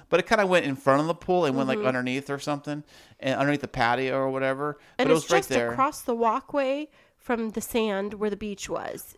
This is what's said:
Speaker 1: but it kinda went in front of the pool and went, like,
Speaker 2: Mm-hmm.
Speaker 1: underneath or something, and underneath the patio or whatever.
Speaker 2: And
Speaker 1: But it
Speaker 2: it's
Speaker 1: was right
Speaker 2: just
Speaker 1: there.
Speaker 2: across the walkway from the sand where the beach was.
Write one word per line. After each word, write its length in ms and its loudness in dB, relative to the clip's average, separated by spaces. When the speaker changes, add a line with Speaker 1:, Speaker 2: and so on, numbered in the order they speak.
Speaker 1:
but 100 4
it 80 -2
kinda 200 4
went 180 4
in 100 -2
front 260 4
of 60 -2
the 80 0
pool 300 0
and 100 2
went, 120 0
like, 100 0
Speaker 2:
Mm-hmm. 100 0
Speaker 1:
underneath 420 -2
or 100 -4
something, 440 -6
and 200 -2
underneath 220 2
the 60 -6
patio 500 2
or 120 0
whatever. 500 -2
Speaker 2:
And 100 2
Speaker 1:
But 40 8
it 60 6
Speaker 2:
it's 80 -2
Speaker 1:
was 60 -2
right 80 6
Speaker 2:
just 100 -2
Speaker 1:
there. 220 2
Speaker 2:
across 300 0
the 140 -4
walkway 760 -2
from 360 -4
the 100 -8
sand 540 -2
where 140 -2
the 80 -6
beach 320 -8
was. 480 -8